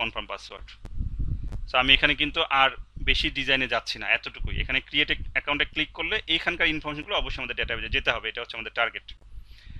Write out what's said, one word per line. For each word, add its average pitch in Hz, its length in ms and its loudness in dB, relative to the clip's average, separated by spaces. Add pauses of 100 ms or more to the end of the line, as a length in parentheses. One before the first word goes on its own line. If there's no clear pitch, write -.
confirm 110 320 -6
password। - 360 -12 (1000)
So - 140 -2
আমি 135 140 6
এখানে 147 260 6
কিন্তু 151 180 0 (200)
আর 135 100 6 (380)
বেশি 135 180 4 (120)
ডিজাইনে 135 360 2
যাচ্ছি - 280 -2
না, 101 40 -6 (100)
এতটুকুই। - 460 -4
এখানে 131 160 0 (100)
create 147 220 4 (240)
অ্যাকাউন্টে 143 380 0
click 151 260 -2
করলে 170 180 -2 (180)
এইখানকার 170 400 2
ইনফরমেশনগুলো 151 460 -6
অবশ্যই 131 220 -4
আমাদের 120 180 -6
ডেটাবেজে 113 360 -4
যেতে 135 180 2
হবে, 107 160 -4
এটা 120 120 -6
হচ্ছে 117 160 -12
আমাদের 107 200 -10
target। 110 280 0 (720)